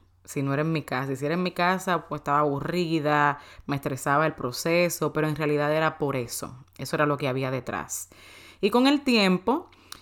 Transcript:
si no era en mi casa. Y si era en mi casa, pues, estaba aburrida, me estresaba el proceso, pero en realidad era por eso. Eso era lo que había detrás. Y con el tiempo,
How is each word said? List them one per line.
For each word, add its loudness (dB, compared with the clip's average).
si -6
no 0
era 0
en 0
mi -2
casa. -4
Y -2
si -4
era 0
en 0
mi -2
casa, 0
pues, -6
estaba 2
aburrida, 0
me -2
estresaba 0
el -2
proceso, 0
pero 0
en -2
realidad 0
era 0
por -2
eso. -6
Eso -4
era 4
lo 2
que -2
había -2
detrás. -6
Y 2
con 4
el 4
tiempo, 2